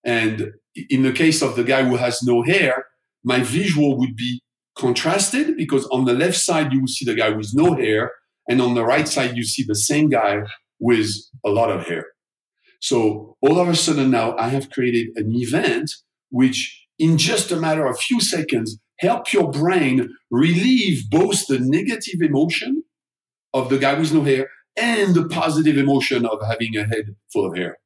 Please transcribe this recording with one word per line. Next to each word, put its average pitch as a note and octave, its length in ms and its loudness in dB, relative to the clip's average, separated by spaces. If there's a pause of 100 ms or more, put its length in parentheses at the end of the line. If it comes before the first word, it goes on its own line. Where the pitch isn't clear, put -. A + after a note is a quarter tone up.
And A2 520 -2 (200)
in - 300 -2
the B2+ 80 2
case D#3 300 2
of B2 120 -2
the A#2+ 80 0
guy C3+ 220 2
who B2 120 2
has A#2+ 280 -2
no A#2+ 180 4
hair, E3+ 440 0 (360)
my B2+ 180 2
visual D3 580 0
would A#2+ 180 -2
be B2 240 -6 (380)
contrasted, G3+ 760 0
because C#3 320 -2
on C3 160 0
the A#2+ 100 2
left F3 240 0
side, D3+ 340 0
you C3+ 80 2
will C3 60 0
see - 180 -6
the A#2 100 0
guy A2 160 0
with G#2+ 240 -6
no E3 200 4
hair, G#2+ 380 0 (360)
and B2 140 2
on A#2+ 120 0
the A#2 100 0
right D3 240 2
side, B2 280 -2
you A#2+ 60 -4
see A2+ 240 -4
the G#2+ 80 -4
same D3 340 2
guy G#2+ 340 0 (360)
with A2 320 2 (340)
a G#2 60 0
lot A2 200 2
of F2+ 180 -4
hair. E2 180 -6 (760)
So - 600 -2
all D3+ 180 4
of F3+ 100 2
a E3+ 60 2
sudden C#3+ 380 2
now A#2 240 0
I A2+ 140 -2
have C3+ 200 -4
created A#2 460 0
an A2 180 -2
event B2+ 560 -2 (400)
which - 560 -2 (140)
in D#3+ 180 4
just G3+ 320 -2
a F3 60 -2
matter D#3 300 0
of B2 120 -4
few A#3+ 220 -2
seconds A#2 580 -2 (220)
help F3 320 -2
your F3+ 180 2
brain C#3 640 0 (160)
relieve E3+ 800 2
both - 380 2
the C3 100 0
negative F3+ 640 -2
emotion E3 640 0 (680)
of B2 180 -2
the C3+ 80 2
guy C#3 160 2
with D3+ 180 0
no D#3 100 4
hair C3+ 280 0 (260)
and G#3+ 400 2
the E3+ 100 2
positive D#3+ 500 0
emotion C3+ 480 2
of A2 220 -2
having A2+ 300 -4
a G#2 80 -2
head G#2+ 320 -4 (160)
full G2 180 -2
of E2+ 60 -10
hair. F2+ 300 -6